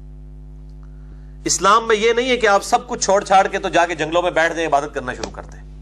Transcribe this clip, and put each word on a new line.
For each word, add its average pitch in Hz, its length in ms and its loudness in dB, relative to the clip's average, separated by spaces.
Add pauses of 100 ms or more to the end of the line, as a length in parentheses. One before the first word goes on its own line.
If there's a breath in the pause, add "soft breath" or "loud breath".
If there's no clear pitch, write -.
(1500 loud breath)
اسلام 208 420 4
میں 226 80 4
یہ 226 180 4
نہیں 254 160 0
ہے 247 80 4
کہ 220 100 2
آپ 196 160 4
سب 240 240 0
کچھ 233 180 -6
چھوڑ 202 180 4
چھاڑ 196 240 4
کے 190 120 -4
تو 180 100 -4
جا 170 160 4
کے 170 100 -4
جنگلوں 156 260 0
میں 175 100 0
بیٹھ 160 220 2
جائیں، 160 140 -2
عبادت 147 260 0
کرنا 127 200 -6
شروع 113 180 -10
کر 95 120 -14
دیں۔ - 160 -18 (220)